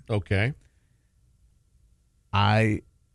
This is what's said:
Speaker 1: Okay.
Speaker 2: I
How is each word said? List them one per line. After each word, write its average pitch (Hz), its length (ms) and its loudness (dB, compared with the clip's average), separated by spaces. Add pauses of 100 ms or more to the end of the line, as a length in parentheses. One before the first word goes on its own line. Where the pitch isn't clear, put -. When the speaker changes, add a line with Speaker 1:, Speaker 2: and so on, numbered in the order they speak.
Speaker 1:
Okay. 104 440 -2 (1800)
Speaker 2:
I 107 480 2 (340)